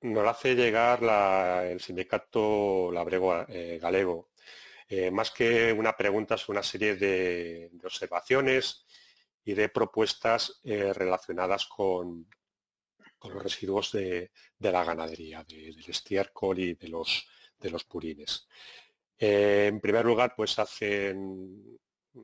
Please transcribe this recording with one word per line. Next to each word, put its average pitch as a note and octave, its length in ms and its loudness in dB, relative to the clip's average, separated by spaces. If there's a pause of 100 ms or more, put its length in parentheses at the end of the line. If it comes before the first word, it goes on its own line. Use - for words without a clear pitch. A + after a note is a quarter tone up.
nos A2 220 0
la A2 60 4
hace B2+ 240 0
llegar A#2+ 480 4
la, F#2+ 680 4
el F2+ 100 -6
sindicato G2+ 1120 0
labrego, F2 560 0
eh, E2+ 320 -8
galego. F2 480 0 (600)
Eh, F#2 240 0
más F#2 180 -2
que A#2 420 4
una A2 240 0
pregunta, G#2 380 0
es - 140 -4
una G2+ 160 -2
serie G2+ 320 -2
de, F2 720 -2
de F2 160 -18
observaciones C3 1000 -2 (580)
y G#2 100 -4
de G#2+ 140 2
propuestas, - 960 0
eh, G2+ 280 0
relacionadas F#2 720 -2
con, F2 600 -4 (880)
con G2 160 -16
los G2 80 -10
residuos G2 520 -4
de, F#2 400 -4 (260)
de G2 140 0
la F2+ 100 4
ganadería, D#2+ 600 -6
de, D#2 300 -18
del D#2+ 160 -20
estiércol F#2+ 680 -2
y F2+ 160 -2
de - 140 -14
los, E2 360 -6 (320)
de F#2+ 140 -10
los E2+ 140 -8
purines. D#2 640 -10 (680)
Eh, G2+ 520 6
en G#2 120 -2
primer G#2+ 240 2
lugar, A#2+ 320 4
pues G#2+ 220 -2
hacen, G2+ 1200 -6 (460)